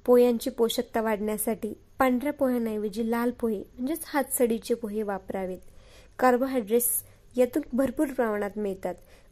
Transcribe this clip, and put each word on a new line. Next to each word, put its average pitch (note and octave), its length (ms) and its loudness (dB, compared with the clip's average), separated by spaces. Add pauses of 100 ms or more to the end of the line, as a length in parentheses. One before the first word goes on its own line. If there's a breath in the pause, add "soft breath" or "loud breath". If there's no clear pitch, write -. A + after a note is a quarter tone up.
पोह्यांची B3 440 6
पोषकता A#3 500 0
वाढण्यासाठी G#3+ 720 -2 (260)
पांढऱ्या C4 340 2
पोह्यांऐवजी A3+ 800 -2
लाल A#3+ 200 0
पोहे A3+ 320 -4 (140)
म्हणजेच D4 300 -4
हातसडीचे A#3+ 680 0
पोहे A3 280 -6
वापरावेत. F#3+ 560 -6 (600 soft breath)
कार्बोहायड्रेट्स B3 720 2 (460 soft breath)
यातून B3 260 2 (100)
भरपूर C4 360 0
प्रमाणात G#3+ 500 -2
मिळतात. F#3+ 360 -4 (380 soft breath)